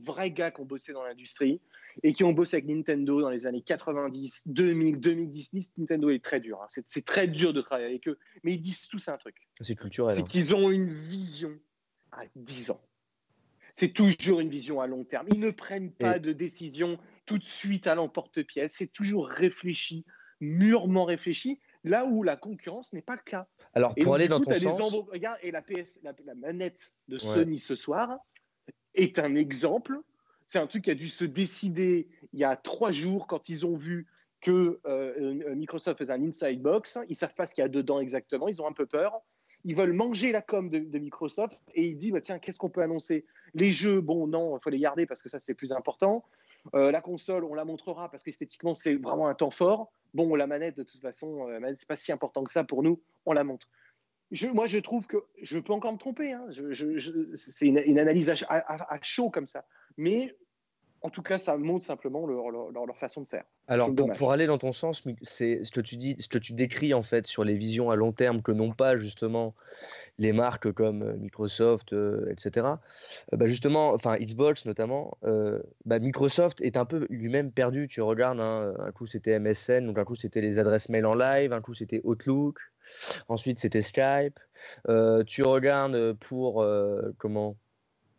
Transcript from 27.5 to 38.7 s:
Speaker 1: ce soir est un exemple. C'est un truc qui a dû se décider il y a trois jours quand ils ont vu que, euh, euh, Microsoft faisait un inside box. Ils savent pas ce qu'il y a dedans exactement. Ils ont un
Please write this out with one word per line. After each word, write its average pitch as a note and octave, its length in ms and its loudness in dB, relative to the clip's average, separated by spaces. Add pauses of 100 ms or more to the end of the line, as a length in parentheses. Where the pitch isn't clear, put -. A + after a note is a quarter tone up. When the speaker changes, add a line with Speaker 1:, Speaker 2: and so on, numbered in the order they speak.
Speaker 1:
ce - 160 -6
soir A#3+ 440 -4 (720)
est F3+ 260 2
un D3 160 2
exemple. D#3 640 0 (460)
C'est F#3+ 120 -2
un D3+ 80 0
truc G#3 160 -6
qui F#3 80 2
a D3 40 0
dû D3+ 120 -8
se D#3+ 160 -8
décider F3 840 0 (240)
il C#3 60 -4
y C#3+ 40 2
a C3 140 2
trois - 340 -2
jours F3+ 340 -2
quand - 220 -8
ils E3 180 -6
ont E3+ 120 -2
vu E3 280 -8 (360)
que, F3+ 440 4
euh, C3+ 280 -2 (320)
euh, C#3 100 -6
Microsoft D3+ 420 -4
faisait C3 160 -4
un C3 80 -2
inside C#3+ 400 -2
box. G3+ 460 0
Ils E3 80 -8
savent - 200 -6
pas F3 120 -4
ce - 80 -18
qu'il D3+ 60 0
y C3 40 2
a C3+ 40 0
dedans C#3 320 0
exactement. C3 480 -4
Ils E3+ 120 -6
ont D3+ 60 -4
un D3+ 60 -6